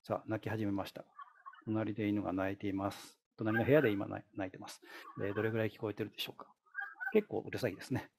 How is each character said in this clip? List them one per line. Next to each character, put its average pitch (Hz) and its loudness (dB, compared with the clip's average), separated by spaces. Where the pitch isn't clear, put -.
さ 104 0
あ、 - -6
鳴 107 0
き - -6
始 110 0
め 101 2
ま 98 0
し - -10
た。 - -12
隣 107 0
で 107 0
犬 104 2
が 92 -2
鳴 95 2
い 98 -4
て 104 -6
い 98 0
ま 98 0
す。 - -14
隣 110 2
の 113 4
部 117 4
屋 151 10
で 123 6
今 101 0
鳴 98 -2
い 92 -6
て - -16
ま - -12
す。 - -14
え 98 0
ー、 98 -2
ど 107 2
れ 110 4
ぐ 113 2
ら 110 4
い 107 2
聞 - -18
こ 110 0
え - -2
て - -4
る 104 -2
で - -18
し - -4
ょ - -10
う - -18
か。 - -14
結 214 4
構 - -2
う - -8
る 107 -4
さ 123 0
い 92 -4
で - -14
す - -4
ね。 - -2